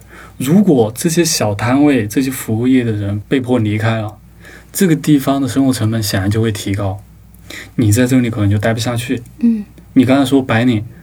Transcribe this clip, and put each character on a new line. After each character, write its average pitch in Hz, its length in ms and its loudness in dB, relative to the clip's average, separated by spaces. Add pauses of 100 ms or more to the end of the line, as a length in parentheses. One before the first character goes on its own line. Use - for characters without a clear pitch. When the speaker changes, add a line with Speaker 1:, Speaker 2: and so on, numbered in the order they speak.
(380)
Speaker 1:
如 170 260 2
果 127 320 2
这 - 140 -2
些 165 160 2
小 107 300 -2
摊 123 280 0
位、 135 220 2
这 120 160 -2
些 131 80 -2
服 123 280 -6
务 120 100 0
业 127 160 4
的 117 80 -2
人 101 360 -4
被 139 120 0
迫 123 180 -2
离 107 220 0
开 113 200 -2
了， 107 160 -8 (560)
这 - 140 0
个 160 100 2
地 151 220 2
方 139 240 0
的 135 60 -2
生 135 180 0
活 131 80 2
成 110 160 -2
本 110 140 -2
显 104 180 -2
然 98 80 -2
就 113 100 0
会 113 120 0
提 104 240 -4
高， 98 240 -4 (760)
你 107 160 2
在 123 140 4
这 127 140 2
里 120 100 0
可 110 120 -4
能 101 80 2
就 104 100 0
待 113 140 0
不 117 60 -4
下 120 160 -4
去。 120 280 -6 (160)
Speaker 2:
嗯。 226 260 0 (280)
Speaker 1:
你 127 120 4
刚 127 120 2
才 139 60 4
说 135 180 2
白 117 220 0
领， 110 220 0 (180)